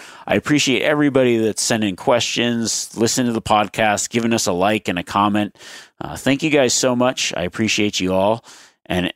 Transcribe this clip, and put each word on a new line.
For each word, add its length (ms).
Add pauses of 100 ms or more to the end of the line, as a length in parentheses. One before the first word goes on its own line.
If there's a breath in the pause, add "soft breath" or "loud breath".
(260 loud breath)
I 100
appreciate 440
everybody 560
that's 240
sending 340
questions, 1040
listening 300
to 80
the 80
podcast, 640
giving 240
us 140
a 60
like 360
and 100
a 40
comment. 560 (420 loud breath)
Uh, 160
thank 260
you 60
guys 240
so 240
much. 400
I 60
appreciate 580
you 140
all. 300 (420 loud breath)
And 300